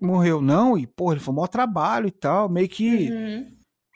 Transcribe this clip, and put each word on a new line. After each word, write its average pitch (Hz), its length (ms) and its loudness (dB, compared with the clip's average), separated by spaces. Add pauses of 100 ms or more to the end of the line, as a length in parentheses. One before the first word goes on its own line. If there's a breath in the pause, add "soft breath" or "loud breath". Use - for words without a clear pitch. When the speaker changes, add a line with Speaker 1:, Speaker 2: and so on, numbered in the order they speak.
Speaker 1:
morreu. 175 400 2
Não, 190 380 4
e, 127 80 -4
porra, 170 280 -2
ele 143 60 -4
foi 135 140 -6
mó 160 120 -2
trabalho 220 600 -2
e 185 60 -4
tal, 185 360 0
meio 180 200 0
que 214 420 0
Speaker 2:
Uhum. 220 420 -8 (440)